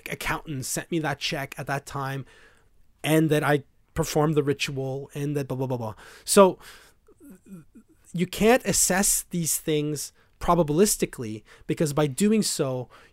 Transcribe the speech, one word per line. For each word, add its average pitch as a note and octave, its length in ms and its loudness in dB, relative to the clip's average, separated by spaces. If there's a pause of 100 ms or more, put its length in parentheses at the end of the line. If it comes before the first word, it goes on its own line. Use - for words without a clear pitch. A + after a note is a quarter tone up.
accountant D3+ 560 -6
sent - 240 -6
me F3 100 -2
that D3 200 -4
check C#3 380 -6
at C#3+ 100 -10
that C#3 180 -4
time C3+ 400 -6 (800)
and D#3 260 4
that D3 140 2
I C#3 200 2 (300)
performed D#3 420 0
the D3 60 2
ritual C#3 720 -4
and D3 220 -4
that C#3 120 -4
blah, B2+ 100 -6
blah, C3 100 -2
blah, B2+ 100 -2
blah? A2 160 -8 (320)
So F#3+ 320 6 (1600)
you F3 140 -2
can't A3+ 380 4
assess - 640 2
these E3+ 280 -2
things D3+ 560 -2 (260)
probabilistically, D3+ 1040 2 (220)
because D3+ 280 -2
by D3+ 140 2
doing G#3 360 2
so, C3 460 -4 (240)